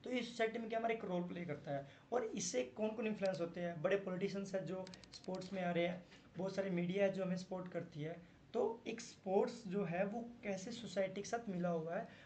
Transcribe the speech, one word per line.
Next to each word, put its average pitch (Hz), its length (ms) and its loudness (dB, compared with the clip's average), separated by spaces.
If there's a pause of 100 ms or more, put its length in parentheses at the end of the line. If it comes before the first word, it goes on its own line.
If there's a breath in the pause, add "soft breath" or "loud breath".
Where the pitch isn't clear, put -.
तो 240 80 -6
ये 247 100 2
सोसाइटी 220 360 0
में 226 100 -4
क्या 226 100 0
हमारा 226 160 2
एक 220 100 -4
role 180 180 2
play 175 220 -4
करता 156 260 -4
है। 139 180 -2 (240 loud breath)
और - 120 4
इससे - 380 0
कौन-कौन 220 440 0
influence 190 340 2
होते 170 200 -2
हैं? 170 220 -2
बड़े 190 140 6
politicians 196 580 0
हैं 185 100 0
जो 185 200 -2 (280 loud breath)
sports 185 400 -6
में 185 120 0
आ 175 60 2
रहे 170 180 4
हैं, - 160 -4 (320 loud breath)
बहुत 190 180 -2
सारी 196 160 2
media 180 340 4
है 190 80 8
जो 190 120 0
हमें 180 120 2
support 180 360 -4
करती 160 280 -4
है। 165 360 -8 (180)
तो 262 320 2
एक - 140 -4
sports - 680 2
जो 190 160 2
है 170 200 2
वो 226 260 -4 (120)
कैसे 208 300 -4
सोसाइटी 196 500 0
के - 60 -10
साथ 233 200 0
मिला 175 200 2
हुआ 165 280 2
है 226 120 -2 (180 loud breath)